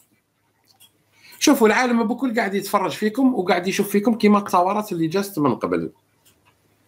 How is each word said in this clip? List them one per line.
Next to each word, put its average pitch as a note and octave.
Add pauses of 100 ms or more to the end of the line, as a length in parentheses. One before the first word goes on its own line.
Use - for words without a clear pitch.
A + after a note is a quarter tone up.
(1400)
شوفوا، B3+
العالم A#3
بكل B3
قاعد G3
يتفرج F#3+
فيكم B3
وقاعد F3+
يشوف G3
فيكم G#3
كيما G#3
الثورات G3
اللي E3
جات G3
من C#3
قبل. F2 (960)